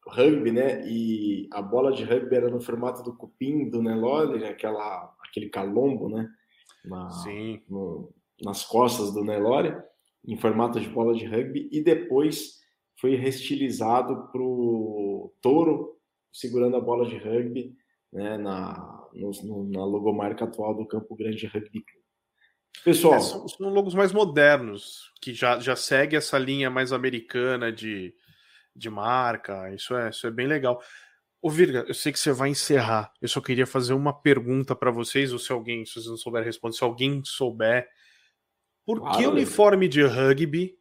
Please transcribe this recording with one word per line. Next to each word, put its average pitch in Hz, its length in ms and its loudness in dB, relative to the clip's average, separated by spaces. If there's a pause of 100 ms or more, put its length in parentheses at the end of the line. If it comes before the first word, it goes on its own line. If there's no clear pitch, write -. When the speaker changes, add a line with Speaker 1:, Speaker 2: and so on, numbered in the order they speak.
Speaker 1:
rugby, 131 460 4
né? 131 360 0
E 110 640 -2
a 104 80 -6
bola 123 320 2
de 113 120 -4
rugby 123 320 0
era 120 120 4
no 120 120 -2
formato 120 420 -6
do 120 120 -10
cupim 135 540 -4
do 117 140 -2
Nelore, 117 640 0
aquela, 104 680 -8 (140)
aquele 107 220 -8
calombo, 113 580 -2
né? 110 200 -6 (560)
Na, 90 260 -12
Speaker 2:
Sim. 101 580 -10
Speaker 1:
no, 92 440 -8 (300)
nas 98 220 -6
costas 113 480 2
do 104 120 -2
Nelore, 117 520 0 (500)
em 107 100 -6
formato 117 440 0
de 98 80 -8
bola 117 260 2
de 113 120 -4
rugby, 131 460 -4
e 151 100 -2
depois 151 760 2 (420)
foi 131 160 2
restilizado 127 1160 0
pro 110 1080 -2
touro 151 560 2 (360)
segurando 123 440 0
a 120 40 0
bola 117 260 0
de 110 120 -8
rugby, 120 560 -4 (380)
né, 104 260 -6
na, 95 720 -10
no, 98 180 -8 (140)
no, 101 260 -8
na 95 140 -6
logomarca 104 640 -2
atual 107 280 -4
do 107 120 -8
Campo 113 280 -8
Grande 110 320 -6
Rugby 104 380 -8
Clube. - 200 -20 (800)
Pessoal, 165 320 8
Speaker 2:
É, 110 60 6
são, - 260 -6
são - 220 -8
logos 196 260 0
mais 190 200 4
modernos, 147 1040 4
que 127 140 -10
já, 123 260 2
já 127 160 0
segue 147 400 2
essa 143 220 0
linha 135 320 0
mais 127 220 0
americana 123 760 -2
de, 107 440 -8 (600)
de - 140 -12
marca, 107 840 -2
isso 98 200 -8
é, 117 140 -2
isso - 180 -8
é 117 40 -2
bem 117 160 -4
legal. 135 360 0 (600)
Ô, 156 80 0
Virga, 151 360 4
eu - 80 -6
sei - 180 -2
que - 60 -4
você 147 140 2
vai 131 160 0
encerrar, 117 720 2
eu 117 80 -4
só 139 140 -2
queria 127 240 2
fazer 127 260 0
uma 139 200 0
pergunta 135 600 2
pra 127 160 2
vocês, 123 420 -2
ou 120 60 -6
se - 140 -6
alguém, 117 320 -6
se - 80 -16
vocês 117 140 -12
não 113 100 -10
souberem 113 300 -4
responder, 113 300 -8
se - 80 -2
alguém 131 400 0
souber, 117 640 0 (1000)
por 220 140 -2
Speaker 1:
Claro, 196 180 -2
Speaker 2:
que - 80 4
Speaker 1:
Lê. 285 60 4
Speaker 2:
uniforme 208 540 6
de 147 160 4
rugby 143 800 2